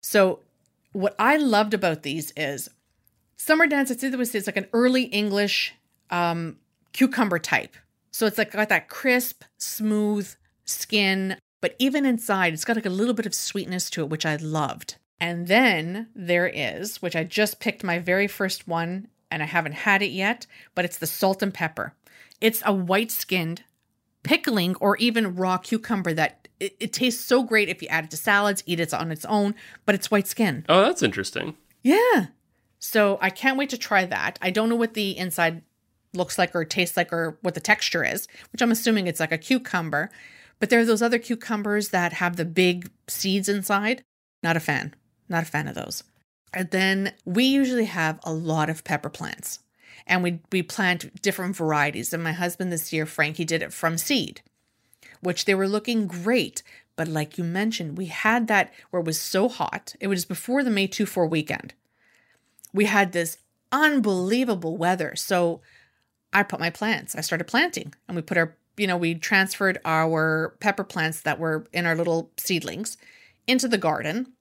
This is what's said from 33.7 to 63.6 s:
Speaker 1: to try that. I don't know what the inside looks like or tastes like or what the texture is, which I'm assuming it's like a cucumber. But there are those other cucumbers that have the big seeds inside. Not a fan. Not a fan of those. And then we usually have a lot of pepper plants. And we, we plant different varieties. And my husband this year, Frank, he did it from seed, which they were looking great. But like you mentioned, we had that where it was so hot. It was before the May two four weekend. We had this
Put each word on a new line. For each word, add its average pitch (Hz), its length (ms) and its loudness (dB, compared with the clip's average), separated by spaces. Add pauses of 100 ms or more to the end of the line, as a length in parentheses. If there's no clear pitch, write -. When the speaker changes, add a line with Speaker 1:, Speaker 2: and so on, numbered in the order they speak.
Speaker 1:
to 247 80 -6
try 196 280 2
that. 101 360 -4
I 185 80 0
don't 214 180 2
know 233 80 2
what 226 180 0
the 196 220 -2
inside 170 460 -2 (520)
looks 180 240 -2
like 180 160 2
or 165 100 2
tastes 170 320 0
like 170 160 0
or 165 300 -2
what 175 120 -2
the - 60 -8
texture - 440 2
is, - 220 -2 (260)
which - 100 -4
I'm 233 100 4
assuming 220 340 2
it's 170 140 -2
like 156 120 0
a 165 60 -2
cucumber. 165 720 -2 (480)
But 202 120 0
there 233 100 6
are 226 40 6
those 220 180 4
other 233 160 2
cucumbers 208 720 -2
that 175 240 0
have 175 220 -2
the 170 80 -2
big 175 460 2 (160)
seeds 196 420 -2
inside. 208 540 0 (400)
Not 165 140 2
a 160 40 0
fan. 151 340 -4 (340)
Not 165 160 -2
a - 20 -16
fan 151 220 -4
of 135 60 -8
those. - 280 -10 (500)
And 185 180 -6
then 190 420 0 (120)
we 185 200 2
usually 262 400 4
have 165 400 -2
a 165 80 -4
lot 160 380 0
of 160 140 -6
pepper 151 260 -4
plants. - 500 -12 (460)
And 180 160 2
we, 175 160 0 (120)
we 185 120 0
plant 180 580 -2
different 190 340 -2
varieties. 147 600 0
And 165 100 -4
my 160 80 -2
husband 175 400 -4
this 160 200 -6
year, 156 120 0
Frank, 156 320 -2
he 170 80 -2
did 160 180 0
it - 120 -10
from 165 240 -2
seed, - 420 -2 (800)
which 175 240 -2
they 202 100 4
were 190 140 0
looking 214 380 0
great. 175 560 -2 (340)
But 160 120 -4
like 156 280 -4
you 180 80 -4
mentioned, 180 540 -4
we 185 80 -6
had 220 400 0
that 208 260 2 (180)
where 180 100 -2
it 165 60 -2
was 160 140 -2
so 196 300 0
hot. - 500 -6
It - 60 -6
was 190 180 0
before 254 400 -2
the 247 60 2
May 196 160 2
two 196 180 -2
four 180 220 0
weekend. 156 480 -4 (960)
We 202 140 4
had 196 260 2
this 165 260 -4 (320)